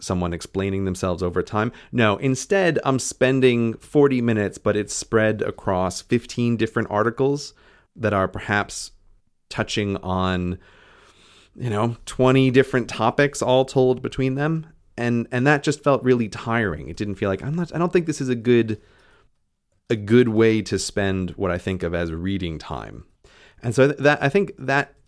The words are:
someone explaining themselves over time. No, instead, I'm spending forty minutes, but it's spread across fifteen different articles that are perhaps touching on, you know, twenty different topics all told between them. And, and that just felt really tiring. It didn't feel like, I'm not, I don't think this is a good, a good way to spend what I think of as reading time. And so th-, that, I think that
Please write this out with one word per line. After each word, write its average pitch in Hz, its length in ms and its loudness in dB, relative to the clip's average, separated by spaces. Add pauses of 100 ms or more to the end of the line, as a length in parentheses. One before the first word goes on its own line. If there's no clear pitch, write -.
someone 90 320 -2
explaining 95 520 -4
themselves 90 360 -4
over 90 220 -2
time. 107 300 -2 (180)
No, 107 280 2
instead, 160 640 0
I'm 131 160 0
spending 127 760 2
forty 139 480 2
minutes, 107 340 0
but 104 200 0
it's 104 180 -4
spread 110 480 0
across 92 580 -2
fifteen 120 560 -2
different 113 360 -2
articles 131 640 0 (420)
that 110 180 0
are 95 140 2
perhaps - 640 -4 (560)
touching 104 500 -4
on, 92 600 -2 (960)
you 123 140 -6
know, 113 260 -2 (100)
twenty 131 440 4
different 127 380 2
topics 139 540 0
all 127 240 4
told 127 340 2
between 131 360 -4
them. 156 300 -2 (300)
And, 117 360 0
and 127 140 0
that 147 160 4
just 147 200 -2
felt 135 220 2
really 120 240 4
tiring. 92 600 -4
It 87 80 -10
didn't 101 200 -6
feel 101 120 -2
like, 98 140 -2
I'm 143 120 -6
not, 170 200 -6
I 156 40 -4
don't 170 140 -2
think 175 140 2
this 151 140 -4
is 131 80 -4
a 127 60 0
good, 113 460 2 (1080)
a 117 60 0
good 113 320 4
way 110 340 4
to 98 160 -4
spend 95 540 -2
what 95 180 -2
I 87 80 -2
think 90 240 -6
of 85 120 -4
as 85 180 -4
reading 87 460 -6
time. 55 460 -14 (580)
And 117 120 -4
so 135 140 6
th-, 147 120 -2
that, 147 220 2
I 139 60 4
think 196 300 0
that 135 360 -2 (140)